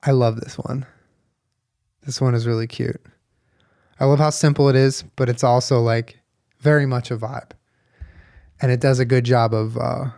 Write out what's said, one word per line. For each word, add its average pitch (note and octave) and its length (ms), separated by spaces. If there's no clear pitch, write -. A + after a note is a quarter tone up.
I C#3+ 100
love A#2 300
this - 160
one. - 280
This C3+ 140
one B2+ 160
is A2+ 100
really A2+ 220
cute. - 320
I C3+ 60
love C#3 140
how D3+ 120
simple C#3+ 360
it C3+ 80
is, C3+ 280
but B2+ 140
it's A#2+ 140
also, B2 360
like, A#2 400
very D3 260
much B2 260
a A#2+ 60
vibe. A2+ 340
And C3 100
it B2 100
does C3+ 180
a C3 60
good B2+ 180
job A#2+ 300
of, A2 240
uh, B2 300